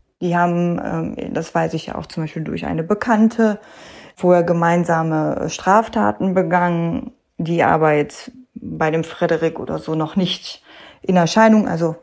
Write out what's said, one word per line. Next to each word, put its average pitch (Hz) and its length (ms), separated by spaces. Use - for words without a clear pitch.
Die 175 140
haben, 175 480
ähm, - 500
das 165 180
weiß 165 220
ich 160 120
ja - 100
auch 165 100
zum - 160
Beispiel 160 220
durch 156 200
eine 156 200
Bekannte, 214 720
vorher 175 300
gemeinsame 165 1080
Straftaten 208 800
begangen, 175 800
die 170 260
aber 160 300
jetzt - 360
bei 160 380
dem 160 100
Frederik 165 560
oder 156 220
so - 160
noch 214 180
nicht - 480
in 190 140
Erscheinung, 214 500
also 165 360